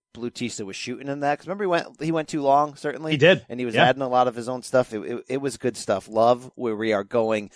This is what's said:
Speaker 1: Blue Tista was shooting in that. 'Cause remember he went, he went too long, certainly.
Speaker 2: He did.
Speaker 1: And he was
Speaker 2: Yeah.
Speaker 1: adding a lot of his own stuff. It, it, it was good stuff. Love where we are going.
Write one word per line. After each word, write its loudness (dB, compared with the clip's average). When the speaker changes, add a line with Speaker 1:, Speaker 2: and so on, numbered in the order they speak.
Speaker 1:
Blue -8
Tista -8
was -10
shooting -10
in -6
that. 0
'Cause -20
remember -6
he 0
went, -2
he -2
went -2
too -4
long, 4
certainly. -6
Speaker 2:
He 0
did. 6
Speaker 1:
And -10
he -2
was -4
Speaker 2:
Yeah. 6
Speaker 1:
adding 2
a -2
lot 4
of -4
his -8
own -6
stuff. 2
It, -4
it, -8
it -4
was -4
good -2
stuff. -4
Love 2
where -2
we 0
are 0
going. 0